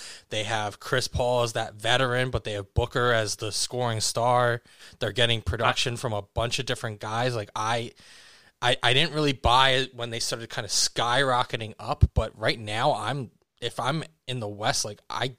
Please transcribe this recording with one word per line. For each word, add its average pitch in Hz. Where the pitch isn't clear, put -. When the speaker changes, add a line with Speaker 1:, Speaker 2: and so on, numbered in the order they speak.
Speaker 1:
They 107
have 107
Chris 127
Paul 123
as 117
that 113
veteran, 123
but 120
they 110
have 104
Booker 120
as 110
the 107
scoring 120
star. 120
They're 107
getting 117
production 120
Speaker 2:
I 113
Speaker 1:
from 113
a 101
bunch 113
of 123
different 113
guys. 117
Like, 104
I, 117
I, 123
I 123
didn't 156
really 147
buy 127
it 131
when 117
they 117
started 117
kinda 110
skyrocketing 123
up, 113
but 110
right 117
now 117
I'm, 110
if 117
I'm 139
in 127
the 107
West, 104
like, -
I, 123